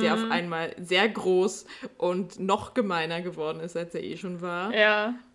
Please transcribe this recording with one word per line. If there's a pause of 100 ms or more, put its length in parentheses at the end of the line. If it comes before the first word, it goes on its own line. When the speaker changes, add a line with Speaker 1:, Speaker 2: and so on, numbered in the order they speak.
Speaker 1:
der
auf
Speaker 2:
Mhm.
Speaker 1:
einmal
sehr
groß (320)
und
noch
gemeiner
geworden
ist,
als
er
eh
schon
war.
Speaker 2:
Ja. (200)